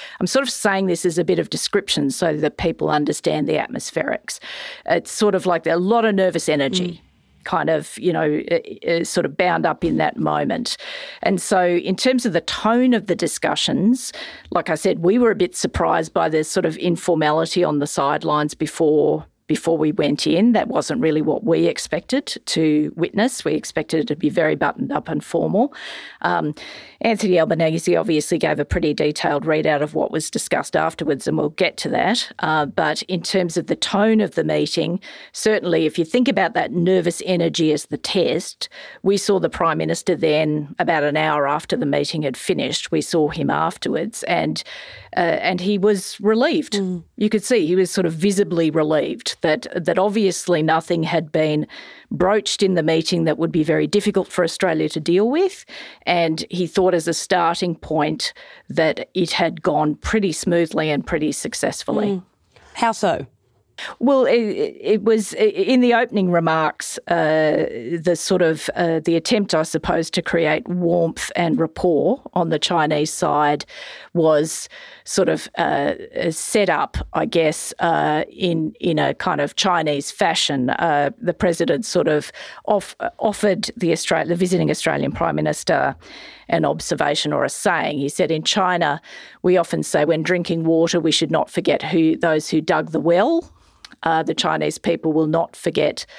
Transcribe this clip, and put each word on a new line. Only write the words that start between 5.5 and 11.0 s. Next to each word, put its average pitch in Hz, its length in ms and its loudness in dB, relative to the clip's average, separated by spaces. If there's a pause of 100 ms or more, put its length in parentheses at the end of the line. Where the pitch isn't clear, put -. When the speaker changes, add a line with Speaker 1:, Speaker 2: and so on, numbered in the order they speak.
Speaker 1:
a 165 100 2
lot 214 300 2
of 214 80 2
nervous 185 340 2
energy. 151 440 0
Speaker 2:
Mm. 165 80 -18 (440)
Speaker 1:
kind 160 260 -2
of, 151 280 -2
you 175 140 0
know, 156 280 0 (100)
uh, - 400 -4
uh, 170 140 0
sort - 220 -2
of 147 100 -6
bound 165 300 2
up 156 180 -2
in 156 140 0
that 156 180 0
moment. 151 600 -2 (460)